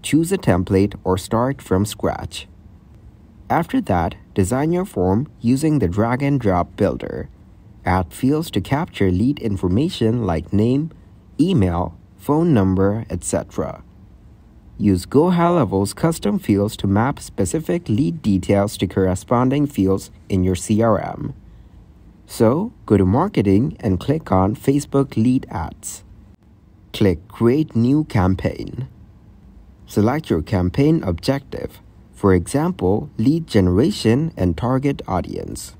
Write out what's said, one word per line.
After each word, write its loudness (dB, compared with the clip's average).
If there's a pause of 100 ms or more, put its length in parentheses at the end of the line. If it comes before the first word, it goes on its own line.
Choose 0
a -2
template 0 (100)
or 0
start -2
from 0
scratch. -8 (1000)
After 0
that, 0 (200)
design 0
your -2
form 0 (100)
using 2
the 2
drag 0
and 0
drop 0
builder. -4 (560)
Add 0
fields 0
to 0
capture -2
lead 0
information 0
like -4
name, 0 (480)
email, 0 (180)
phone 2
number, 2
et -8
cetera. -6 (960)
Use 0
Go 4
High 2
Level's 0
custom -2
fields 0
to -4
map 0
specific -4
lead 0
details 0
to -2
corresponding 0
fields -2 (180)
in 0
your 2
C 0
R 4
M. -8 (920)
So, 2 (140)
go 4
to 4
Marketing 2
and -2
click -2
on 2
Facebook 0
Lead 2
Ads. -10 (920)
Click 0
Create 2
New 2
Campaign. -2 (960)
Select 0
your 0
campaign 2
objective, -4 (320)
for 2
example, 0
lead 2
generation 2
and 0
target -2
audience. -8